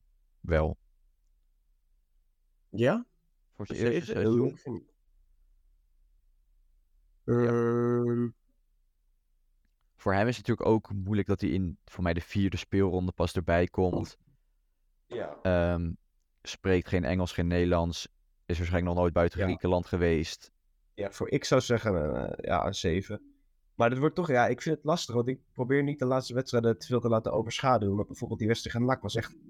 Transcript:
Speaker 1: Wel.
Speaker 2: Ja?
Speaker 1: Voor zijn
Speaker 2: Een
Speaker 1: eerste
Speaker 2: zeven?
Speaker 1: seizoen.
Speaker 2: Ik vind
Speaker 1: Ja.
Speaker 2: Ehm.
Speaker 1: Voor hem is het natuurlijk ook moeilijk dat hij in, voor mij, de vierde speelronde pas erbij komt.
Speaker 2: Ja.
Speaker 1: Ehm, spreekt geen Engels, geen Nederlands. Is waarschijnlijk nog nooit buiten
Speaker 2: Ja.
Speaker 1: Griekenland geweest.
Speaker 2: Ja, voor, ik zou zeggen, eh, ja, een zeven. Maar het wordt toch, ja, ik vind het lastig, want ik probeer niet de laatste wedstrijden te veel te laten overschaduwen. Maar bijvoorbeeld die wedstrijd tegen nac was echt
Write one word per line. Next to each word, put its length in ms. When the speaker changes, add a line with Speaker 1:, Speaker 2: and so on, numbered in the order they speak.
Speaker 1:
Wel. 380
Speaker 2:
Ja? 360
Speaker 1:
Voor 120
zijn 180
Speaker 2:
Een 60
Speaker 1:
eerste 220
Speaker 2:
zeven? 80
Speaker 1:
seizoen. 280
Speaker 2:
Ik 100
vind 240
Speaker 1:
Ja. 100
Speaker 2:
Ehm. 960
Speaker 1:
Voor 180
hem 140
is 100
het 100
natuurlijk 280
ook 180
moeilijk 340
dat 140
hij 80
in, 360
voor 180
mij, 100
de 80
vierde 360
speelronde 540
pas 220
erbij 340
komt. 500
Speaker 2:
Ja. 340
Speaker 1:
Ehm, 500
spreekt 460
geen 160
Engels, 280
geen 160
Nederlands. 600
Is 120
waarschijnlijk 360
nog 80
nooit 120
buiten 260
Speaker 2:
Ja. 60
Speaker 1:
Griekenland 400
geweest. 680
Speaker 2:
Ja, 180
voor, 180
ik 140
zou 180
zeggen, 540
eh, 300
ja, 200
een 80
zeven. 480
Maar 140
het 100
wordt 160
toch, 120
ja, 200
ik 140
vind 140
het 100
lastig, 300
want 120
ik 120
probeer 300
niet 160
de 60
laatste 280
wedstrijden 460
te 80
veel 120
te 100
laten 240
overschaduwen. 640
Maar 100
bijvoorbeeld 340
die 80
wedstrijd 280
tegen 160
nac 100
was 140
echt 200